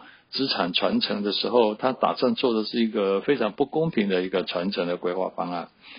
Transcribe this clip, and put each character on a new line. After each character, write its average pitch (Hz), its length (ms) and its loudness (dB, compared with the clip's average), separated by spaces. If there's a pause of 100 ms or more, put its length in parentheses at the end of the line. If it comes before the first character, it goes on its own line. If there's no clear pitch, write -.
(300)
资 135 180 -4
产 87 240 -2
传 101 300 2
承 104 200 -2
的 101 100 0
时 101 180 -2
候， 110 240 4
她 131 180 -2
打 87 220 2
算 123 200 2
做 120 200 2
的 110 100 2
是 120 160 -2
一 113 80 4
个 98 320 2
非 143 160 2
常 110 160 0
不 139 140 0
公 160 240 0
平 104 180 0
的 92 140 2
一 92 80 -4
个 95 140 0
传 90 280 -2
承 92 160 -2
的 87 80 -2
规 87 160 -2
划 92 160 -2
方 87 240 -6
案。 85 160 -6 (300)